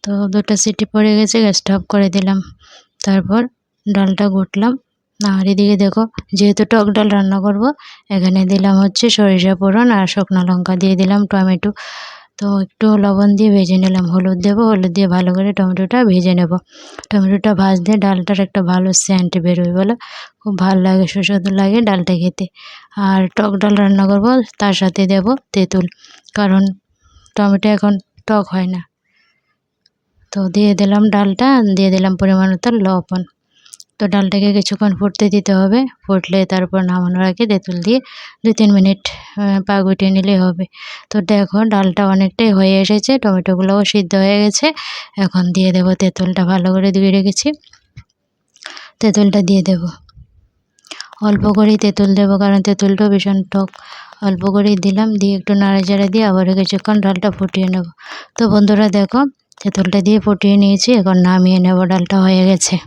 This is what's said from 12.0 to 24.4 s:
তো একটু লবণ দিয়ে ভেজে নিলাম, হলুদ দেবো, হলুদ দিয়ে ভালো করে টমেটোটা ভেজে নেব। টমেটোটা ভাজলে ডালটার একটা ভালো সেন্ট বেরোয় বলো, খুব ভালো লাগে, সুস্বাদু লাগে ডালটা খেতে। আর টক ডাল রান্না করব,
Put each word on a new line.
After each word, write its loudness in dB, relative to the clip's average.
তো -8
একটু -4
লবণ 2
দিয়ে 2
ভেজে 2
নিলাম, 0
হলুদ 0
দেবো, 0
হলুদ 0
দিয়ে 2
ভালো 0
করে 0
টমেটোটা -2
ভেজে 2
নেব। 0
টমেটোটা 0
ভাজলে 0
ডালটার 0
একটা -2
ভালো 0
সেন্ট 0
বেরোয় 0
বলো, 0
খুব -6
ভালো 2
লাগে, 2
সুস্বাদু -2
লাগে 0
ডালটা 0
খেতে। -4
আর 2
টক -2
ডাল 0
রান্না 2
করব, 0